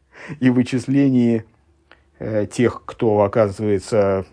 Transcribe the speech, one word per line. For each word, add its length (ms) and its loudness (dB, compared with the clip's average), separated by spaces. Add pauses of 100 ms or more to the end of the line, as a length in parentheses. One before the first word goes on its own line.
(400)
и 100 2
вычислении, 920 0 (760)
э, 280 -4
тех, 380 -2
кто 380 0
оказывается, 1080 0